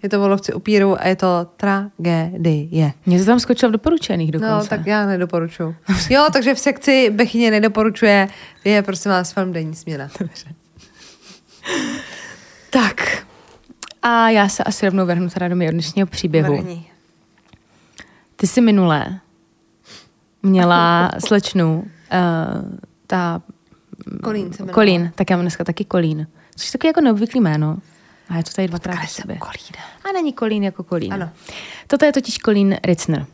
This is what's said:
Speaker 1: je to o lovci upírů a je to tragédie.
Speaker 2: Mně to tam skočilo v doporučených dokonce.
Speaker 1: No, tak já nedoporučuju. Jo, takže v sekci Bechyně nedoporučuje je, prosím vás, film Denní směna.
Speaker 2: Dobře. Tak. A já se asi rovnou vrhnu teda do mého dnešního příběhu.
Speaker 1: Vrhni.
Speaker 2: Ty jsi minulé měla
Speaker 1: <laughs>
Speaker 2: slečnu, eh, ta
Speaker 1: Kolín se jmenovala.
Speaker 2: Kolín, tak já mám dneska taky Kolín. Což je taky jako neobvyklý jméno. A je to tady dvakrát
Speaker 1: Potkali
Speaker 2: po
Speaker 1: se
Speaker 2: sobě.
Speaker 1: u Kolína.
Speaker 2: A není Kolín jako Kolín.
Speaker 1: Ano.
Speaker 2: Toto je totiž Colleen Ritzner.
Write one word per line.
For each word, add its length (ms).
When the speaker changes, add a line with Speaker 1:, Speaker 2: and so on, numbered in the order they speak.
Speaker 1:
je 60
to 140
o 40
lovci 260
upírů 480
a 60
je 80
to 320
tragédie. 1400
Speaker 2:
Mně 140
to 60
tam 140
skočilo 300
v 20
doporučených 600
dokonce. 240
Speaker 1:
No, 100
tak 220
já 180
nedoporučuju. 680
Jo, 240
takže 220
v 40
sekci 500
Bechyně 420
nedoporučuje 760
je, 180
prosím 300
vás, 220
film 200
Denní 220
směna. 340
Speaker 2:
Dobře. 260
Tak. 560
A 280
já 200
se 140
asi 220
rovnou 200
vrhnu 240
teda 180
do 80
mého 160
dnešního 360
příběhu. 500
Speaker 1:
Vrhni. 280
Speaker 2:
Ty 120
jsi 140
minulé 580
měla 720
Speaker 1:
<laughs> 120
Speaker 2:
slečnu, 560
eh, 60
ta 340
Speaker 1:
Kolín 300
se 100
jmenovala. 100
Speaker 2:
Kolín, 420
tak 140
já 80
mám 60
dneska 200
taky 220
Kolín. 420
Což 120
je 40
taky 160
jako 140
neobvyklý 400
jméno. 360
A 80
je 60
to 120
tady 120
dvakrát 260
Speaker 1:
Potkali 140
Speaker 2:
po 60
Speaker 1:
se 80
Speaker 2:
sobě. 140
Speaker 1:
u 40
Kolína. 460
Speaker 2:
A 40
není 200
Kolín 300
jako 200
Kolín. 300
Speaker 1:
Ano. 160
Speaker 2:
Toto 180
je 80
totiž 320
Colleen 380
Ritzner. 500